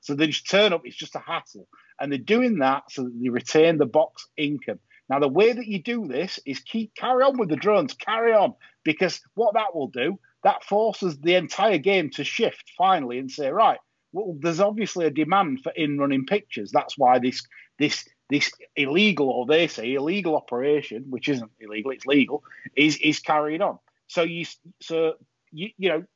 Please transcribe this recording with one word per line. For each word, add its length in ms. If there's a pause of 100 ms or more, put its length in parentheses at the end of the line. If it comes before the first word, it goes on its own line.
So 120
they 140
just 220
turn 240
up. 120
It's 100
just 200
a 40
hassle. 480 (320)
And 120
they're 80
doing 400
that 320
so 120
that 160
they 100
retain 480
the 100
box 400 (100)
income. 420 (300)
Now, 100
the 80
way 240
that 160
you 140
do 260
this 380
is 140
keep, 360
carry 280
on 140
with 120
the 60
drones, 380
carry 380
on, 220 (300)
because 380 (120)
what 220
that 180
will 140
do, 320 (240)
that 200
forces 540
the 180
entire 440
game 320
to 120
shift 540
finally 400
and 140
say, 180
"Right, 300 (340)
well, 260
there's 200
obviously 480
a 20
demand 540
for 80
in-running 560
pictures." 440
That's 260
why 220
this, 220 (380)
this, 280 (220)
this 220 (240)
illegal, 540
or 180
they 200
say 280
illegal 420
operation, 720
which 180
isn't 320
illegal, 320
it's 140
legal, 380 (320)
is, 220
is 220
carried 420
on. 180 (280)
So 140
you, 240 (340)
so 360 (360)
you, 260
you 120
know 140 (120)